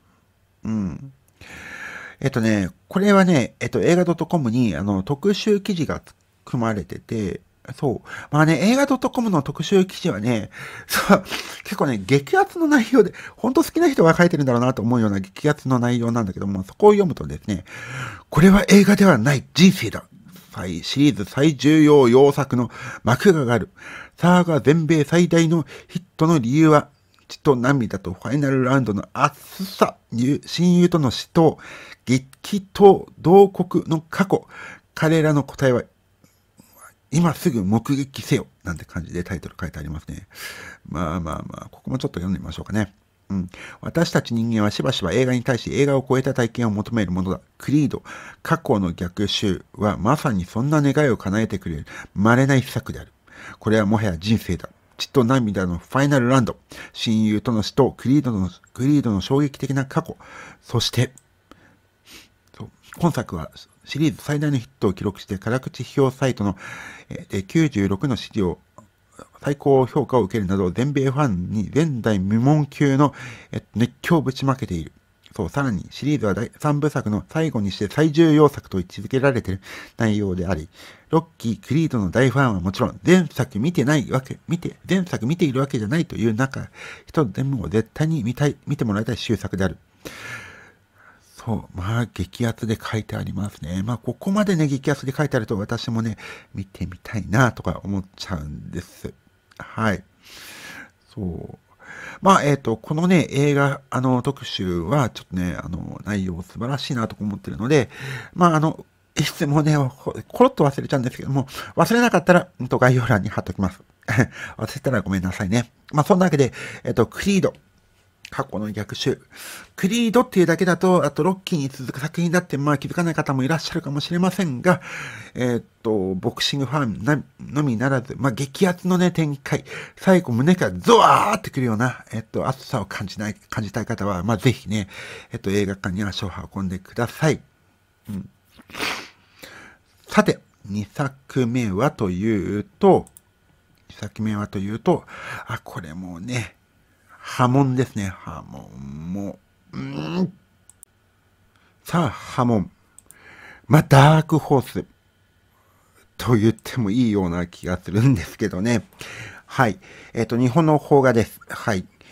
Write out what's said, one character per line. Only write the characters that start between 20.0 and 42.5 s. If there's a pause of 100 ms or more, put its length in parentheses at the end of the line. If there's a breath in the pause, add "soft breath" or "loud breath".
最-、
シ
リ
ー
ズ
最
重
要
要
作
の (320 loud breath)
幕
が
上
が
る。 (460 loud breath)
サ
ー
ガ
全
米
最
大
の (220 loud breath)
ヒ
ッ (140)
ト
の
理
由
は、 (400)
血
と
涙
と
フ
ァ
イ
ナ
ル
ラ
ウ
ン
ド
の
熱
さ、 (160)
友-、
親
友
と
の
死
闘、 (460 loud breath)
激
闘、 (120)
同
国
の
過
去。 (480 loud breath)
彼
ら
の
答
え
は、 (1300 loud breath)
「今
す
ぐ
目
撃
せ
よ」 (180)
な
ん
て
感
じ
で
タ
イ
ト
ル
書
い
て
あ
り
ま
す
ね。 (600 loud breath)
ま
あ
ま
あ
ま
あ、
こ
こ
も
ち
ょ
っ
と
読
ん
で
み
ま